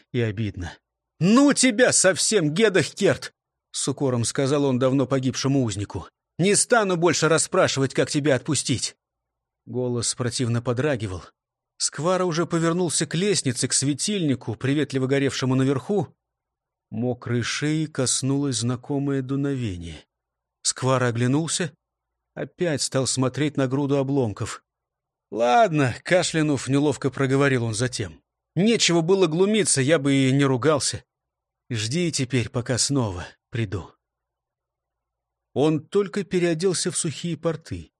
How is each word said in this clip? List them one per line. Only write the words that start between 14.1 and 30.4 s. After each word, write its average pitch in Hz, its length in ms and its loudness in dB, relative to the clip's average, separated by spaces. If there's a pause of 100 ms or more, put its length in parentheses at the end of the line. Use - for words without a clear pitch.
приветливо 131 500 -2
горевшему 135 480 0
наверху. 135 540 0 (800)
Мокрой 120 520 -2
шеи 156 440 -2
коснулось 139 720 -2
знакомое 135 640 -2
дуновение. 123 800 -6 (580)
Сквара 127 460 0
оглянулся, 135 640 0 (600)
опять 156 480 -4
стал 131 240 -2
смотреть 131 500 -2
на 135 120 2
груду 139 300 0
обломков. 131 640 -2 (640)
«Ладно», 214 640 2 (100)
кашлянув, 156 640 0
неловко 139 420 0
проговорил 135 540 0
он 113 100 -4
затем. 104 480 -6 (340)
«Нечего 175 460 4
было 185 240 4
глумиться, 185 540 2
я 151 180 4
бы 139 160 2
и 135 180 4
не 139 120 4